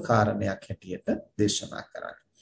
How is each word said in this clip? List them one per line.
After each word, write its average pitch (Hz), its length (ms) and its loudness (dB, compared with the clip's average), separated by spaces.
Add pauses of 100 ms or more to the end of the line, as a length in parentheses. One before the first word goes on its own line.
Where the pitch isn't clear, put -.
කාරණයක් 101 600 2
හැටියට - 440 -10 (300)
දේශනා - 440 0
කරන්නේ. - 440 -14 (160)